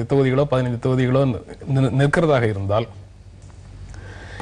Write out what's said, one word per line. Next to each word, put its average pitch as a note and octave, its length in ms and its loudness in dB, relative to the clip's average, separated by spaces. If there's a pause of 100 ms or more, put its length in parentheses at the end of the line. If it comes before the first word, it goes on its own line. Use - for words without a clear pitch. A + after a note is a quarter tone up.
தொகுதிகளோ, C3+ 340 2
பதினைந்து B2+ 460 0
தொகுதிகளோ B2+ 520 2 (340)
நி-, C3 220 2
நிற்கிறதாக D3 460 4
இருந்தால், G#2 440 0 (1500)